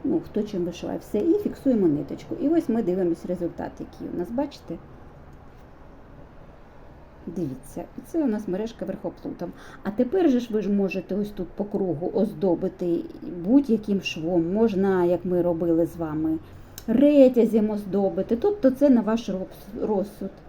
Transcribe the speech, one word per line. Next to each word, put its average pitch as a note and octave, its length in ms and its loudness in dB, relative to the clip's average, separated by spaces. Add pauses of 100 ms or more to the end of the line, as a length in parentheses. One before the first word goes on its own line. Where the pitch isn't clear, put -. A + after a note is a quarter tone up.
Ну, G#3+ 220 0
хто - 180 -4
чим F3+ 220 -4
вишиває, F3 340 -6
все, - 200 -4
і E4 140 4
фіксуємо B3 540 2
ниточку. C#3+ 540 -2
І C4+ 80 2
ось E4 200 2
ми A3+ 140 0
дивимось F3+ 420 0
результат, F3 540 -6
який - 360 -12
у - 20 -6
нас, F3 140 -6
бачите? C4+ 440 -6 (2500)
Дивіться, E3 560 -8 (140)
і A#3+ 80 -14
це E4 180 -2
у C#4 40 2
нас G#3 200 -2
мережка G3 380 -4
верхоплутом. - 680 -8 (320)
А G3+ 80 -4
тепер B3+ 380 4
же B3 100 4
ж A#3 120 -6
ви G#3 100 2
ж F#3 80 -2
можете F#3+ 460 0
ось G#3 140 -2
тут F3+ 180 -8
по - 160 -6
кругу F#3+ 500 -2
оздобити F3+ 840 0 (460)
будь-яким G#3+ 560 4
швом. E3+ 520 0
Можна, G3 520 2
як F3 200 2
ми F3+ 160 2
робили E3+ 440 2
з D#3+ 100 -8
вами, D#3+ 420 -2 (500)
ретязем A#3+ 840 6
оздобити. G3 680 0
Тобто C#4 360 2
це C#4+ 180 4
на A#3+ 120 6
ваш A3 280 -2
роб-, F#3 180 -4 (340)
розсуд. G3 500 -2 (180)